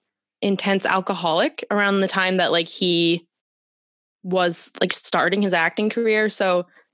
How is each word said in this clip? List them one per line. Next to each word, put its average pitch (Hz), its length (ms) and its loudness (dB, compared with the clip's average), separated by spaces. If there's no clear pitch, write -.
intense 196 460 0
alcoholic 180 840 -2
around 202 300 2
the 190 80 0
time 185 300 0
that, 170 140 2
like, 170 160 0
he 170 580 0
was, 180 580 -2
like, - 140 0
starting 180 480 0
his 190 100 0
acting 180 380 0
career. 214 400 0
So 180 360 0